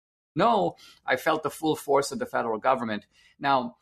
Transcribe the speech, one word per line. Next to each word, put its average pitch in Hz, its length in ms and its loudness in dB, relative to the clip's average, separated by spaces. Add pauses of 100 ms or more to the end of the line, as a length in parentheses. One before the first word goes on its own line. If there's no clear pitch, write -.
(360)
no, 185 400 2 (300)
I 127 100 0
felt 156 280 0
the 143 60 -2
full 156 280 -2
force 139 340 0
of 120 80 -6
the 120 60 -6
federal 117 320 -2
government. 117 480 -2 (340)
Now, 135 420 0